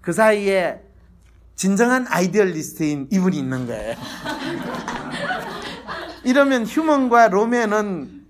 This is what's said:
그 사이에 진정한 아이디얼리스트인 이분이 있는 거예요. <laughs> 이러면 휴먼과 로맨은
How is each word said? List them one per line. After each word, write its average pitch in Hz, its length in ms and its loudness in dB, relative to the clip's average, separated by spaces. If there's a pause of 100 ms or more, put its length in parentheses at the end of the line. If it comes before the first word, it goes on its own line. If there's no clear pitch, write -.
그 175 120 -4
사이에 196 680 2 (720)
진정한 240 540 2
아이디얼리스트인 160 1040 0
이분이 185 260 2
있는 131 280 -4
거예요. 110 280 -8 (1080)
<laughs> - 1200 -10
이러면 262 400 4
휴먼과 254 640 4
로맨은 208 1000 0